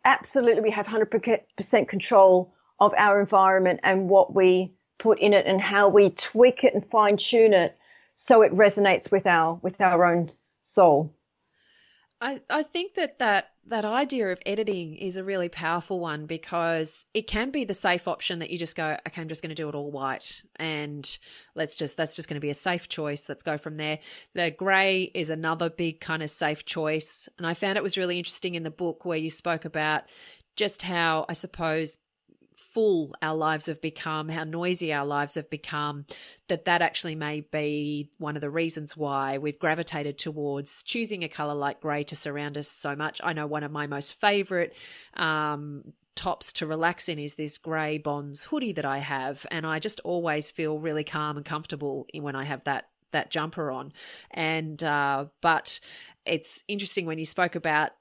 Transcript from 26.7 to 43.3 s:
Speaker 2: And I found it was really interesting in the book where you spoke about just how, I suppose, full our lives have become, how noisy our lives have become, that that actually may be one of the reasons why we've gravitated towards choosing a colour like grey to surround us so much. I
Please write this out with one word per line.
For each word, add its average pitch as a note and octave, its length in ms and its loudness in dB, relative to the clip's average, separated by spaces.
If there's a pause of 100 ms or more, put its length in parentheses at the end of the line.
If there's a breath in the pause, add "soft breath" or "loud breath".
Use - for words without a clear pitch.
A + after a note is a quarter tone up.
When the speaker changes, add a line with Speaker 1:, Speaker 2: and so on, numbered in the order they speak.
Speaker 2:
And E3+ 80 -4
I E3 80 -2
found G3+ 220 -2
it E3+ 60 -2
was G3 140 -2
really F3+ 220 -2
interesting F3 340 -6
in E3+ 80 -6
the D#3+ 80 -6
book D#3+ 340 -6
where E3+ 140 -4
you D#3+ 140 -4
spoke E3 340 -4
about D3+ 380 -2 (520 soft breath)
just - 280 -2
how, E3+ 440 0
I F3 60 -8
suppose, D#3+ 640 -4 (600)
full F#3 680 0
our D#3 120 -2
lives D#3 300 0
have D#3 160 -8
become, D#3 480 -6
how D#3+ 140 -6
noisy E3+ 500 -4
our C#3+ 120 -2
lives C#3+ 280 -2
have D3+ 160 -8
become, D3 560 -6 (420 loud breath)
that E3 180 -4
that F3 160 2
actually E3 340 -2
may D3+ 260 -6
be D3 640 -4 (120)
one D3+ 160 -6
of D3 60 -8
the C#3+ 100 -6
reasons D#3+ 440 -4
why C#3 440 -2
we've D3 180 -6
gravitated D#3 640 -4
towards D3 640 -4
choosing A3+ 400 -4
a D#3 60 -8
colour D3 260 -6
like C#3+ 260 -4
grey D3 220 -4
to D3+ 120 -8
surround D3 440 -6
us D3 80 -4
so - 280 -2
much. D3+ 280 -8
I E3 100 -4